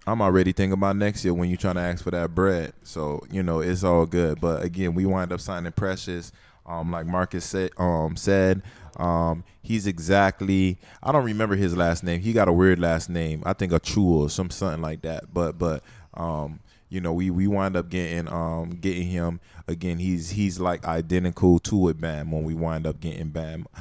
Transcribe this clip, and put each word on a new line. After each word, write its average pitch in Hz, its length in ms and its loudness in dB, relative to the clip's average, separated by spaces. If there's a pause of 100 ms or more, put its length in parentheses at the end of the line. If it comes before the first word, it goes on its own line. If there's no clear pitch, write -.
I'm 113 140 0
already 92 320 6
thinking 95 200 0
about 98 240 0
next 101 260 -2
year 92 120 2
when 87 140 0
you 90 80 0
trying 92 180 -2
to 87 60 -2
ask 87 220 -4
for 87 80 -4
that 85 240 -2
bread. 90 380 2 (100)
So, 76 480 -6
you 95 120 -2
know, 85 180 0
it's 90 220 -2
all 87 240 6
good. 80 340 0
But 82 220 0
again, 87 320 -2
we 95 100 2
wind 92 260 0
up 90 80 -4
signing 87 320 -8
Precious. 92 600 -6 (340)
Um, 82 260 -6
like 82 160 -6
Marcus 90 380 -2
said, 92 340 -2
um, 82 360 0
said, 95 460 4 (360)
um, 85 460 0 (200)
he's 110 240 -2
exactly, 95 920 2 (240)
I - 100 0
don't 143 120 4
remember 107 320 0
his 95 200 0
last 85 280 2
name. 87 180 -2
He 113 100 0
got 107 160 6
a 87 60 6
weird 92 240 8
last 85 320 0
name. 80 340 -4
I 87 100 0
think 92 180 -4
Achua 85 540 4
or 73 40 -2
some, 90 220 -4
something 82 300 -4
like 80 200 -8
that. 80 320 -10
But, 85 240 -2
but, 82 240 -2 (320)
um, 78 460 -6 (300)
you 92 120 -6
know, 85 100 -2
we, 90 200 0
we 92 160 2
wind 98 280 0
up 87 140 -4
getting, 85 420 -4
um, 82 500 -4
getting 90 260 -2
him. 85 320 -4 (280)
Again, 85 300 -4
he's, 87 340 -2
he's, 98 280 -2
like, 87 260 -2
identical 87 760 4
to 92 300 2
a 80 60 0
Bam 78 360 -6
when 78 120 -2
we 80 100 -4
wind 80 320 -4
up 76 140 -4
getting 82 300 -8
Bam 80 360 -8 (160)